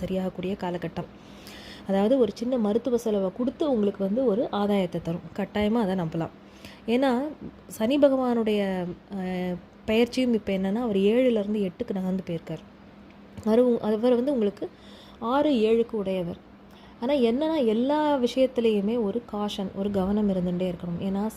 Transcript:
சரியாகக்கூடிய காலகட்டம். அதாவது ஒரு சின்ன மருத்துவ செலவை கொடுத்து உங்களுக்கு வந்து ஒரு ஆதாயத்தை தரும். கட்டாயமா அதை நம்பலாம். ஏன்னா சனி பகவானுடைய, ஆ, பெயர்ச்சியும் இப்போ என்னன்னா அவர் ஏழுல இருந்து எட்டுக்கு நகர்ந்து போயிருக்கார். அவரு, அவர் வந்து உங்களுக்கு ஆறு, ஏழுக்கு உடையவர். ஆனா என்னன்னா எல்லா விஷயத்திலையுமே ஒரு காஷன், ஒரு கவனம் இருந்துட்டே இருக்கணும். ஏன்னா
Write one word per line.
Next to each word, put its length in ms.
சரியாகக்கூடிய 360
காலகட்டம். 640
அதாவது 320
ஒரு 160
சின்ன 220
மருத்துவ 400
செலவை 400
கொடுத்து 340
உங்களுக்கு 320
வந்து 220
ஒரு 260
ஆதாயத்தை 500
தரும். 200
கட்டாயமா 380
அதை 220
நம்பலாம். 340
ஏன்னா 340
சனி 300
பகவானுடைய, 880
ஆ, 40
பெயர்ச்சியும் 480
இப்போ 200
என்னன்னா 220
அவர் 200
ஏழுல 300
இருந்து 340
எட்டுக்கு 340
நகர்ந்து 340
போயிருக்கார். 320
அவரு, 360
அவர் 340
வந்து 160
உங்களுக்கு 380
ஆறு, 320
ஏழுக்கு 400
உடையவர். 460
ஆனா 120
என்னன்னா 520
எல்லா 520
விஷயத்திலையுமே 840
ஒரு 180
காஷன், 440
ஒரு 160
கவனம் 380
இருந்துட்டே 320
இருக்கணும். 380
ஏன்னா 380